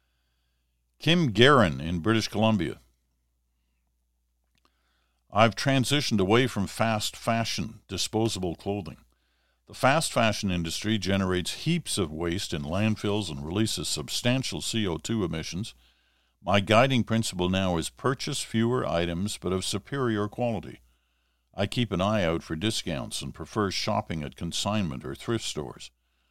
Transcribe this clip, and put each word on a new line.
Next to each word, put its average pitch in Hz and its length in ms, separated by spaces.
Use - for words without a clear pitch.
Kim 160 340
Guerin 104 480
in 82 200
British 107 280
Columbia. 101 520
I've 107 240
transitioned 135 640
away 110 280
from 101 180
fast 113 500
fashion, - 720
disposable 95 680
clothing. 98 420
The - 80
fast 143 360
fashion 110 380
industry 90 480
generates 92 560
heaps 165 340
of 80 120
waste 85 400
in 78 120
landfills 101 640
and 71 160
releases 98 420
substantial 120 720
C 110 260
O 82 100
two 110 260
emissions. 82 520
My 95 180
guiding 117 420
principle 92 460
now 92 280
is 80 120
purchase - 520
fewer 120 460
items 87 520
but 90 140
of 92 100
superior 110 640
quality. 113 520
I 101 120
keep 120 240
an 90 100
eye 104 220
out 82 180
for - 140
discounts 78 640
and 71 100
prefer 98 380
shopping 90 540
at 76 120
consignment 87 720
or 67 80
thrift 113 320
stores. - 460